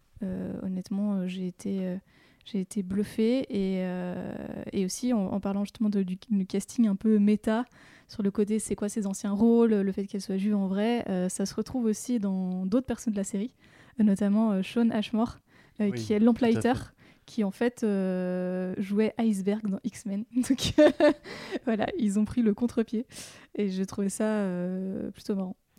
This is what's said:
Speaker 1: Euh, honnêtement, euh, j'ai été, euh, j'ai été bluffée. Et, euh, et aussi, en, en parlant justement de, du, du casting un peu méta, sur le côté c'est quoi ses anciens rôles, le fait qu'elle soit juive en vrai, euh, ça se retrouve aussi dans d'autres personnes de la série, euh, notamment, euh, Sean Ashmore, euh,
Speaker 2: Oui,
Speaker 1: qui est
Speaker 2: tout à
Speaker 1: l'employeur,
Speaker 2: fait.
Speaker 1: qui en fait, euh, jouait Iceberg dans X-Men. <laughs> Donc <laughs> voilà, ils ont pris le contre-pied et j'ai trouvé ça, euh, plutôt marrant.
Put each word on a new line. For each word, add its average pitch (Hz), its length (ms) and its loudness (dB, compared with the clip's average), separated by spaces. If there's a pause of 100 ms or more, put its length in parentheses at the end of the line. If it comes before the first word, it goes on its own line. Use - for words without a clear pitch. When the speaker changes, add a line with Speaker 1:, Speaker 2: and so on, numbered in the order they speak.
(220)
Speaker 1:
Euh, 185 300 -6 (100)
honnêtement, 196 520 -2
euh, 185 120 -2
j'ai 185 200 -6
été, 190 380 -4
euh, 185 120 -4 (460)
j'ai - 160 -4
été 190 240 -4
bluffée. 214 680 0
Et, 190 340 -2
euh, 180 500 -6 (400)
et 196 120 0
aussi, 247 280 -2
en, 226 140 2
en 202 120 -2
parlant 196 240 -2
justement 214 260 -2
de, 202 140 2
du, 185 140 -4 (120)
du 196 160 2
casting 202 420 0
un 196 80 2
peu 214 240 4
méta, 214 460 2 (420)
sur - 160 -6
le 196 80 2
côté 208 260 0
c'est 202 180 -2
quoi 208 140 -4
ses 208 160 -4
anciens 196 260 -4
rôles, 233 440 6
le 196 160 2
fait 196 160 -4
qu'elle 196 140 -6
soit 190 160 -4
juive 208 180 2
en 196 120 0
vrai, 214 400 0
euh, 185 220 0
ça - 160 -2
se - 80 -8
retrouve 233 320 -4
aussi 220 340 -2
dans 185 460 -2
d'autres 226 220 0
personnes 226 260 -4
de 202 60 -2
la 190 40 -2
série, 202 300 -6 (460)
euh, 220 40 6
notamment, 208 480 4
euh, 190 120 0
Sean 233 260 2
Ashmore, 220 480 -2 (420)
euh, 208 120 2
Speaker 2:
Oui, 123 60 -4
Speaker 1:
qui 113 160 0
est 208 40 4
Speaker 2:
tout 214 60 4
à - 20 6
Speaker 1:
l'employeur, 233 520 4
Speaker 2:
fait. - 160 -8 (340)
Speaker 1:
qui - 160 -2
en 190 80 0
fait, 247 320 -2
euh, 185 960 -2
jouait 202 400 0
Iceberg 208 500 0
dans 190 140 -4
X-Men. 202 460 -6
<laughs> 233 60 -20
Donc - 380 0 (420)
<laughs> - 500 -10
voilà, 220 220 0 (120)
ils 202 180 2
ont 214 80 4
pris - 160 -2
le 214 140 4
contre-pied 233 500 -2 (480)
et 202 160 -2
j'ai 185 160 -2
trouvé 196 240 -4
ça, 214 160 -2
euh, 190 880 -2
plutôt - 240 -6
marrant. 190 200 -6 (240)